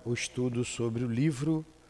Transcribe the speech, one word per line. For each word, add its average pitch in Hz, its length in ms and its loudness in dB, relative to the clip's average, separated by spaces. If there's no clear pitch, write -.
o 117 80 -2
estudo 123 500 -2
sobre 117 400 -2
o 123 80 -2
Livro 151 540 2